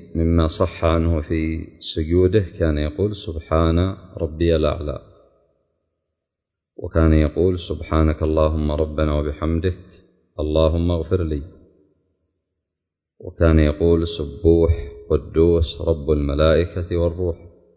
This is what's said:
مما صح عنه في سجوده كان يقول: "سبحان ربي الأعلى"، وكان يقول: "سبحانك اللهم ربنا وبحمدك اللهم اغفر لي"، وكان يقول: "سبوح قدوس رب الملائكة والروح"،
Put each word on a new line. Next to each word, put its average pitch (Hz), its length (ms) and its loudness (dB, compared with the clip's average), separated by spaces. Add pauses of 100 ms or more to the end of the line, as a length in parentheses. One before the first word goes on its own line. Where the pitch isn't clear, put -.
(160)
مما 82 320 4
صح 85 380 -2
عنه 82 360 2
في 80 460 -4 (280)
سجوده 87 440 2 (200)
كان 78 180 2
يقول: 92 380 -2
"سبحان 82 640 0 (380)
ربي 82 380 0
الأعلى"، 76 460 -2 (1700)
وكان 80 380 2
يقول: 80 460 2
"سبحانك 80 640 -2
اللهم 78 480 0
ربنا 76 480 -2
وبحمدك 80 580 -4 (600)
اللهم 80 520 0
اغفر 87 320 -2
لي"، 78 180 -4 (1800)
وكان 82 400 2
يقول: 82 480 2
"سبوح 80 840 0 (180)
قدوس 82 720 0
رب 78 300 -2
الملائكة 78 840 0
والروح"، 85 400 -4 (400)